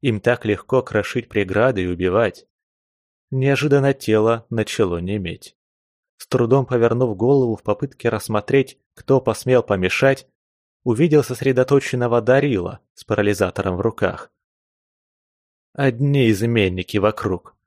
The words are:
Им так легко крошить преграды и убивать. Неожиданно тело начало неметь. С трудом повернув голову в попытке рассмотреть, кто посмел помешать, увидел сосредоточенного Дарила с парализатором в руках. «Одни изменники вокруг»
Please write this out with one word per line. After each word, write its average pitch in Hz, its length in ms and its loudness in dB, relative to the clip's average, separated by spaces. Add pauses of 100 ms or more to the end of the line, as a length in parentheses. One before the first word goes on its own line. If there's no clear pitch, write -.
Им 113 200 -2
так 123 240 -2
легко 113 380 0
крошить 113 460 -4
преграды 101 560 0
и - 20 -2
убивать. 90 600 -2 (800)
Неожиданно 139 640 0
тело 110 560 0
начало 104 480 -2
неметь. 92 580 -8 (600)
С - 100 -20
трудом 127 400 2
повернув 117 500 0
голову 120 380 2
в - 80 -14
попытке 120 460 -4
рассмотреть, 113 680 -2 (180)
кто - 260 0
посмел 123 420 0
помешать, 101 640 0 (560)
увидел 147 400 2
сосредоточенного 127 1000 0
Дарила 120 600 0 (140)
с - 100 -20
парализатором 101 720 -2
в 90 60 -6
руках. - 500 -4 (1400)
«Одни 139 540 2
изменники 101 680 0
вокруг» 98 600 -2 (100)